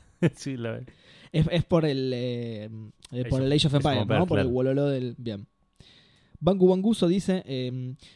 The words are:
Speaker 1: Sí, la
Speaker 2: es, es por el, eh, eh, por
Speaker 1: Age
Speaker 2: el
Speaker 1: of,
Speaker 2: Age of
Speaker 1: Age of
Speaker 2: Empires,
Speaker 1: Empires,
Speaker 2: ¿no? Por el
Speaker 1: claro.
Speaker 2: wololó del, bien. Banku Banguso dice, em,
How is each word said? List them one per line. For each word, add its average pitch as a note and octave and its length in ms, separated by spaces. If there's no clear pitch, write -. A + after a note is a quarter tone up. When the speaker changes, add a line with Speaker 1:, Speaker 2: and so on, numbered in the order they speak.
Speaker 1:
Sí, C#3 200
la A#2 240
Speaker 2:
es, D#3 180
es E3 140
por E3 200
el, C3+ 300
eh, A#2+ 560
eh, B2 180
por C3 140
Speaker 1:
Age C3 40
Speaker 2:
el C#3 60
Speaker 1:
of, - 0
Speaker 2:
Age - 0
of - 0
Speaker 1:
Age D3 140
of C#3 80
Speaker 2:
Empires, C#3 280
Speaker 1:
Empires, G#2+ 180
Speaker 2:
¿no? F#2+ 60
Por - 120
el - 60
Speaker 1:
claro. B2 100
Speaker 2:
wololó C3 320
del, B2+ 320
bien. A2 280
Banku F#3 280
Banguso F#3+ 400
dice, F#3 380
em, B2+ 500